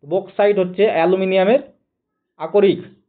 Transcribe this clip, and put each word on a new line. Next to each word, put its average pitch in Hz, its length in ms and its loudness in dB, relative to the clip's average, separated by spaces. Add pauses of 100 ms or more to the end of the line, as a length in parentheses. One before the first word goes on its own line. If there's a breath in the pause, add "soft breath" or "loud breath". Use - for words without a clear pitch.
বক্সাইট 196 500 -2
হচ্ছে 180 280 0
অ্যালুমিনিয়ামের 190 720 0 (800)
আকরিক 180 420 0 (300)